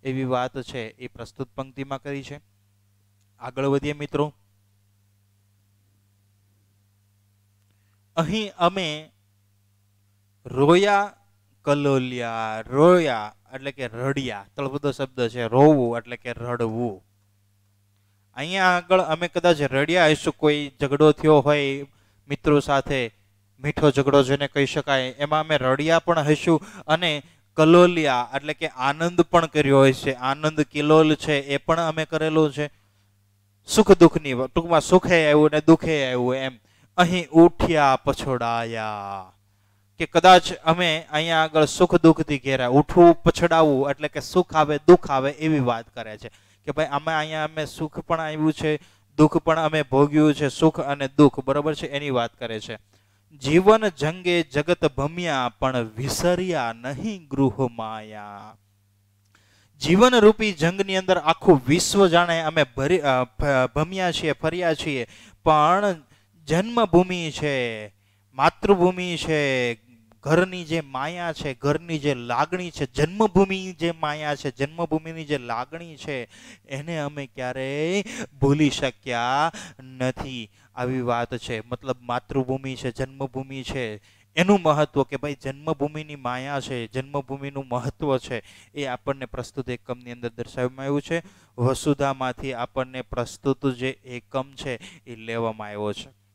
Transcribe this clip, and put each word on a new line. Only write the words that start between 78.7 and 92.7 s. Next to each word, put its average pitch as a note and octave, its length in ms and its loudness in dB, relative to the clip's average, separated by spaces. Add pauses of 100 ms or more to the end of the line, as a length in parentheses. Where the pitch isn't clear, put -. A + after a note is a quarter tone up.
શક્યા C3 840 -4 (300)
નથી. C3 680 -8 (240)
આવી B2+ 260 -4
વાત A#2+ 360 -4
છે. A2+ 240 -8
મતલબ B2 400 -8
માતૃભૂમિ C3 760 -6
છે, C3 140 -6
જન્મભૂમિ C3+ 720 -10
છે, A2+ 380 -8 (360)
એનું F#3 260 2
મહત્વ D3+ 400 2
કે C#3 140 -4
ભાઈ C#3+ 180 -8
જન્મભૂમિની D3 840 -8
માયા C3 440 -8
છે, B2 260 -8
જન્મભૂમિનું C#3 800 -10
મહત્વ B2+ 520 -4
છે, A#2+ 240 -8 (320)
એ C#3+ 120 -6
આપણને C3+ 400 -8
પ્રસ્તુત B2 420 -12
એકમની B2 440 -12
અંદર A#2+ 160 -10
દર્શાવવામાં B2+ 580 -8
આવ્યું C#3+ 160 -2
છે. E3 200 -6 (360)
વસુધામાંથી C3 920 -2
આપણને B2+ 500 -8